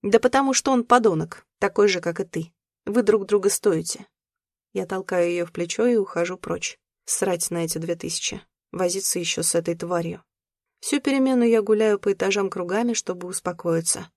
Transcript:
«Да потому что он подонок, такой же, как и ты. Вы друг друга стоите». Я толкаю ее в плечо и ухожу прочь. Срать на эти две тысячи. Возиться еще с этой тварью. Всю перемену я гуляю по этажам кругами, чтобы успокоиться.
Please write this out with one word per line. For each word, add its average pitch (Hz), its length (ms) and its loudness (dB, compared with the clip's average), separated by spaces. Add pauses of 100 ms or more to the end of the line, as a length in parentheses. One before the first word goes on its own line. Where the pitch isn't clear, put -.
«Да 208 180 4
потому 269 340 2
что - 180 0
он 247 120 4
подонок, 214 640 2 (120)
такой 202 280 2
же, 190 120 2
как 196 200 -6
и 190 40 -4
ты. - 300 -8 (320)
Вы 220 160 2
друг 202 240 4
друга 202 240 2
стоите». 165 580 -2 (680)
Я 190 120 -4
толкаю 180 460 0
ее 175 140 -2
в 170 60 -20
плечо 175 360 -2
и 240 80 4
ухожу 185 420 -2
прочь. - 400 -6 (280)
Срать 175 440 -2
на 170 160 -2
эти 165 140 -6
две 170 160 -4
тысячи. - 460 -8 (300)
Возиться 185 460 -2
еще 170 240 -4
с 170 140 -2
этой 170 200 0
тварью. 170 480 -6 (560)
Всю 294 200 -2
перемену 262 440 2
я 226 200 4
гуляю 214 340 2
по 202 160 0
этажам 196 380 -2
кругами, 208 420 -2
чтобы 180 340 -6
успокоиться. 175 880 -4